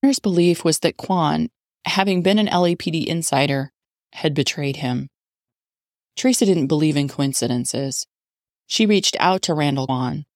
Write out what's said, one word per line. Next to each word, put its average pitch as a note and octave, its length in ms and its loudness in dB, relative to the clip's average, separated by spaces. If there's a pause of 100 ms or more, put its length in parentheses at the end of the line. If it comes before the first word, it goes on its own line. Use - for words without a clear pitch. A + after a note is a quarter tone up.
Dorner's C4+ 160 4
belief F3 460 2
was D#3+ 160 0
that - 160 -2
Quan, D#3+ 540 0 (340)
having G3 360 0
been F#3+ 200 2
an G#3 80 0
L F3+ 180 2
A F3 80 2
P F3 160 -6
D D#3+ 180 -4
insider, C#3+ 640 -2 (440)
had D3+ 200 -2
betrayed C#3 440 -2
him. C3 280 -4 (1080)
Teresa B3+ 280 2
didn't F3 220 2
believe D3+ 300 2
in C#3+ 100 0
coincidences. C3+ 1000 -4 (580)
She - 200 0
reached G3+ 340 2
out F#3+ 220 2
to E3+ 120 -2
Randall C#3 320 0
Quan. B2+ 380 -4 (120)